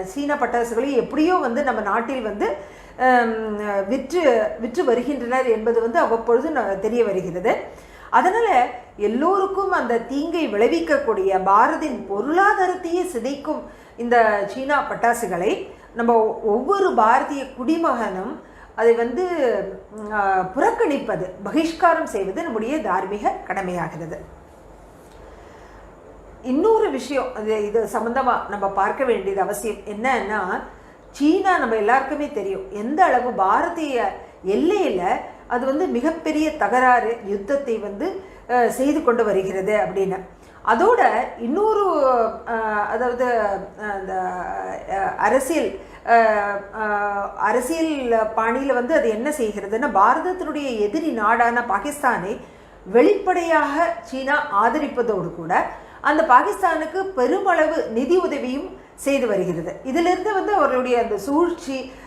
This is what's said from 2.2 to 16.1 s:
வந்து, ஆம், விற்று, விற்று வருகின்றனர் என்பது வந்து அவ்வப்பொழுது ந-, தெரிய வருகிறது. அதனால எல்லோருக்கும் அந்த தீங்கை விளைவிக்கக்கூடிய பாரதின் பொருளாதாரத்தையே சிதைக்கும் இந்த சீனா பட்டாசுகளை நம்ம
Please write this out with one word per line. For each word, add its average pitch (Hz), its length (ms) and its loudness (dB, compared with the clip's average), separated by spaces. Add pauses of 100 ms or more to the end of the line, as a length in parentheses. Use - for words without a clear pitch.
வந்து, 220 340 -4 (420)
ஆம், 220 920 2
விற்று, 262 680 2
விற்று 240 260 -2
வருகின்றனர் 247 640 0
என்பது 226 340 2
வந்து 240 180 0
அவ்வப்பொழுது 240 520 2
ந-, 202 280 -2
தெரிய 220 260 0
வருகிறது. 185 520 -2 (540)
அதனால 359 560 4 (300)
எல்லோருக்கும் 370 760 0
அந்த 240 280 0
தீங்கை 285 560 -4
விளைவிக்கக்கூடிய 226 920 2
பாரதின் 262 640 2
பொருளாதாரத்தையே 359 960 0
சிதைக்கும் 262 560 -6 (340)
இந்த 226 500 2
சீனா 269 440 -2
பட்டாசுகளை 220 840 -2 (200)
நம்ம 226 500 2